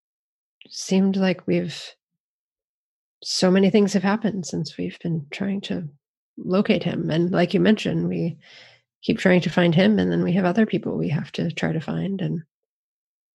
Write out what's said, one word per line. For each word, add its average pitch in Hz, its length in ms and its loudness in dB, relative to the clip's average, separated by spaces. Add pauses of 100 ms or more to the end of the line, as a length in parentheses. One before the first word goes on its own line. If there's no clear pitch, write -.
(680)
seemed 190 480 0
like 185 300 0
we've, 175 460 -4 (1300)
so - 280 0
many 190 180 6
things 202 240 4
have 185 100 2
happened 202 420 -2
since 170 320 -6
we've 180 220 -8
been 165 320 -4
trying 196 300 -4
to 180 280 -8 (480)
locate 185 460 0
him. 170 260 -4
And 170 220 0
like 175 220 2
you 185 60 2
mentioned, 175 480 0
we 170 300 -4 (640)
keep 226 160 0
trying 185 240 4
to 175 80 -2
find 175 260 4
him, 202 240 4
and 180 120 0
then 170 120 0
we 180 100 0
have 185 120 2
other 196 200 2
people 127 320 -4
we 160 120 -2
have - 240 -4
to 170 180 -4
try - 220 -2
to 151 80 -4
find, 170 400 -4
and 160 220 -4 (920)